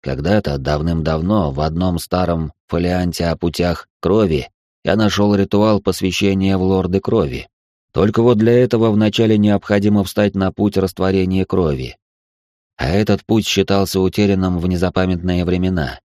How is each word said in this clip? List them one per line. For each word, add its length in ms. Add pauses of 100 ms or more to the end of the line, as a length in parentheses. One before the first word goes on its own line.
Когда-то, 560
давным-давно, 920
в 100
одном 380
старом 520 (160)
фолианте 600
о 100
путях 500 (140)
крови 480 (340)
я 120
нашёл 400
ритуал 440
посвящения 800
в 40
лорды 380
крови. 480 (460)
Только 280
вот 160
для 160
этого 380
вначале 460
необходимо 680
встать 320
на 160
путь 260
растворения 680
крови. 520 (800)
А 120
этот 340
путь 240
считался 520
утерянным 600
в 80
незапамятные 800
времена. 600